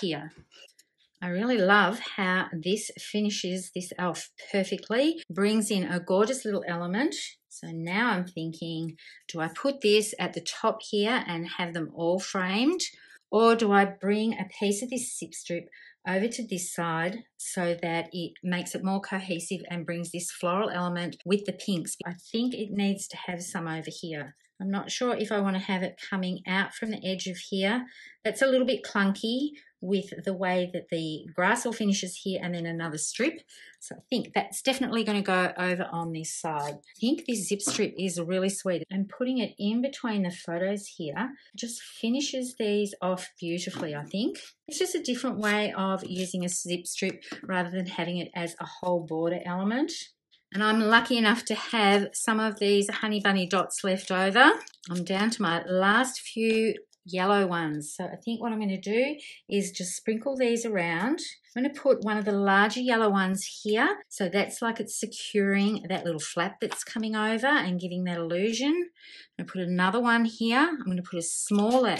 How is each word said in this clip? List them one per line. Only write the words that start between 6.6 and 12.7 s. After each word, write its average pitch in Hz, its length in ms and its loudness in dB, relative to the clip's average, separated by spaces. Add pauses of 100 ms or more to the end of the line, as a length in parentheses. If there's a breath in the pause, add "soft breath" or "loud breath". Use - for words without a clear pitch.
element. 180 480 0 (360)
So - 220 -16
now 180 400 0
I'm 180 140 0
thinking, 165 720 -6 (320 loud breath)
do 165 120 -6
I 160 80 -2
put 277 340 -4
this 208 360 4
at 175 140 -2
the - 80 -6
top - 380 -2 (100)
here 214 380 0
and 170 200 -4 (120)
have 175 160 -4
them 160 200 -4
all 170 240 2
framed? 202 640 0 (500 loud breath)